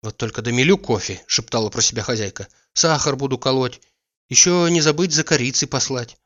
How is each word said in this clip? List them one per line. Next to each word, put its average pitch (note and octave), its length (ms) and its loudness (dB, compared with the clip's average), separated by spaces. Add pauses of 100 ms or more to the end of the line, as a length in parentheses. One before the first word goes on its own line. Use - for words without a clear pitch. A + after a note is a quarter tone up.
«Вот A2 160 -12
только A2+ 240 -6
домелю B2+ 340 4
кофе», G#2+ 500 -4
шептала A2 440 -2
про - 100 -4
себя A2+ 220 0
хозяйка. G#2+ 460 -6 (260)
«Сахар D3+ 420 2
буду C3 220 -2
колоть. C3 420 -2 (480)
Еще F3 400 4
не E3+ 140 2
забыть D#3 300 2
за D3+ 120 0
корицей C3+ 420 0
послать». B2+ 600 -6